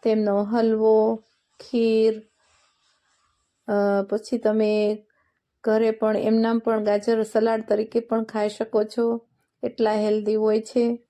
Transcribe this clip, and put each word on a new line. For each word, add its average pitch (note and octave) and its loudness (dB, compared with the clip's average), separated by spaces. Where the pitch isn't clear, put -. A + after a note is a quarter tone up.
તેમનો G#3 0
હલવો, A3 2
ખીર, A3 0
અ, G3+ 0
પછી G#3 -4
તમે G#3+ 0
ઘરે A3 2
પણ A3 -2
એમનામ A3+ 0
પણ A3 -2
ગાજર G#3 0
સલાડ A3 0
તરીકે G#3+ -2
પણ A3+ -4
ખાઈ G#3+ -4
શકો G#3+ -2
છો, A#3 -4
એટલા A3+ -2
હેલ્ધી G#3+ 0
હોય G#3+ 2
છે. A#3 -2